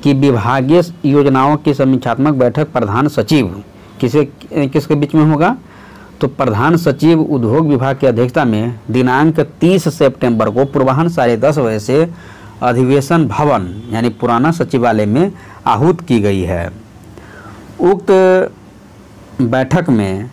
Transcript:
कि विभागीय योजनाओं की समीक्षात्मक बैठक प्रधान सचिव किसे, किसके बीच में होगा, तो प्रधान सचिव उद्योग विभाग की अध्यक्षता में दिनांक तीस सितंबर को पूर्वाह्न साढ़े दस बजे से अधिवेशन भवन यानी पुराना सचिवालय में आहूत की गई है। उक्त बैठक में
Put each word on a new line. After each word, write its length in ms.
कि 100
विभागीय 680
योजनाओं 520
की 180
समीक्षात्मक 600
बैठक 380
प्रधान 360
सचिव 560
किसे, 240
किसके 420
बीच 200
में 100
होगा, 320
तो 80
प्रधान 480
सचिव 440
उद्योग 480
विभाग 280
की 100
अध्यक्षता 380
में 360
दिनांक 500
तीस 580
सितंबर 520
को 140
पूर्वाह्न 440
साढ़े 280
दस 220
बजे 200
से 320
अधिवेशन 640
भवन 560
यानी 160
पुराना 420
सचिवालय 560
में 260
आहूत 340
की 200
गई 220
है। 240
उक्त 300
बैठक 480
में 420